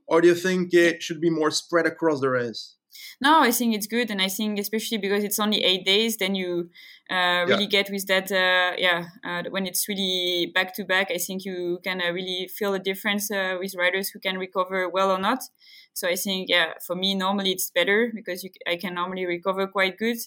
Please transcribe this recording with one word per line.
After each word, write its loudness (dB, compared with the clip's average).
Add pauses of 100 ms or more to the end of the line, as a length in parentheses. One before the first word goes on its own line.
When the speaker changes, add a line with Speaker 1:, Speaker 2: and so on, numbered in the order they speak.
Speaker 1:
or 6
do 8
you 8
think 0
it 4
should -8
be 2
more 2
spread 0
across 0
the 2
race? -4 (460)
Speaker 2:
No, 6
I 6
think 2
it's -4
good. 0
And -2
I 2
think -2
especially -4
because 0
it's -2
only 2
eight 2
days, 2
then 0
you, -2 (400)
uh, -2
Speaker 1:
Yeah. 2
Speaker 2:
really 2
get 0
with -6
that, 0
uh, 2
yeah, 0 (240)
uh, -4
when -4
it's -4
really -2
back -2
to -6
back, 0
I -2
think -6
you -4
can, -4
uh, 0
really -6
feel -4
a -2
difference, -4
uh, -2
with -8
riders 0
who -12
can -4
recover -2
well 2
or 0
not. 0 (540)
So -2
I 0
think, -2
yeah, 2 (120)
for -4
me, 0
normally 0
it's -4
better 2
because -8
you -14
c-, -8
I 0
can -6
normally -4
recover -2
quite 0
good, -2